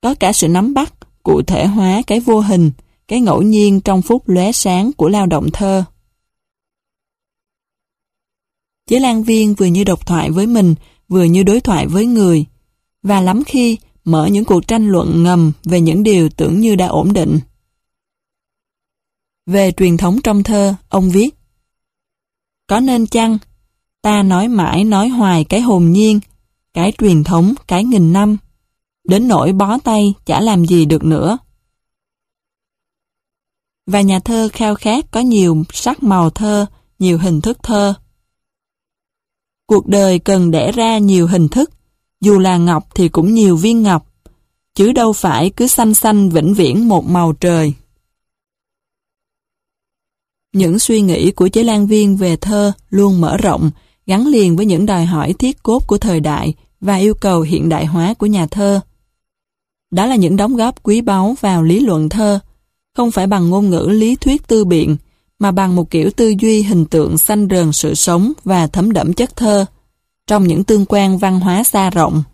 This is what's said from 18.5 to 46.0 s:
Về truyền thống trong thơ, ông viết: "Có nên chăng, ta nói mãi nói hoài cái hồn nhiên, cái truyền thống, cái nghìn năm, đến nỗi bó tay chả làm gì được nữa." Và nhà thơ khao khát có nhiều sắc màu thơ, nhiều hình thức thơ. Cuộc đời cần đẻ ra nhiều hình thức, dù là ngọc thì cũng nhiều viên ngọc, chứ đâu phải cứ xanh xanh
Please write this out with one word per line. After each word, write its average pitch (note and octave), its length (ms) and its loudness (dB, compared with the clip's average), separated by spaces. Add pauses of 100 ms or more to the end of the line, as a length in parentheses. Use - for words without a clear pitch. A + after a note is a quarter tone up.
Về F#3+ 260 0
truyền F3+ 240 0
thống F3+ 280 0
trong G3+ 180 0
thơ, G3+ 320 0 (140)
ông F#3+ 220 0
viết: G#3 200 2 (1400)
"Có G#3 140 -2
nên B3 260 0
chăng, A3+ 320 0 (640)
ta G#3 200 0
nói F#3+ 260 0
mãi G3+ 360 0
nói G#3+ 240 0
hoài G3 360 0
cái G3 160 -2
hồn F#3 320 2
nhiên, G#3+ 280 2 (540)
cái F3+ 240 -2
truyền E3+ 260 2
thống, F3 300 2 (120)
cái F#3 180 -2
nghìn F#3+ 280 2
năm, G#3 240 2 (680)
đến G#3+ 240 0
nỗi F#3 240 0
bó G3+ 260 -2
tay G#3 360 0 (120)
chả - 140 -2
làm G3 260 0
gì E3+ 180 2
được D3+ 200 -2
nữa." D#3+ 340 -2 (2500)
Và G3+ 140 -2
nhà G3 200 2
thơ A3+ 320 -2
khao G#3+ 220 -2
khát A3 360 -4
có A3+ 100 -4
nhiều F#3 520 2
sắc - 300 -6
màu F#3 280 2
thơ, G#3 360 -2 (320)
nhiều F3+ 200 0
hình E3 220 -2
thức A3 220 -4
thơ. G3+ 320 -2 (1700)
Cuộc G3+ 200 2
đời G3 320 2
cần F3+ 320 0
đẻ D#3+ 220 0
ra A3+ 260 -2
nhiều F#3+ 280 2
hình E3+ 220 2
thức, C#4 220 0 (500)
dù G3+ 180 4
là F#3 180 2
ngọc E3+ 380 0
thì F3 140 0
cũng E3+ 260 0
nhiều G3+ 220 4
viên A3+ 260 0
ngọc, F#3 240 0 (680)
chứ G#3+ 180 2
đâu A#3 200 2
phải E3 380 -2
cứ A#3 160 -2
xanh A3 280 0
xanh G#3 360 2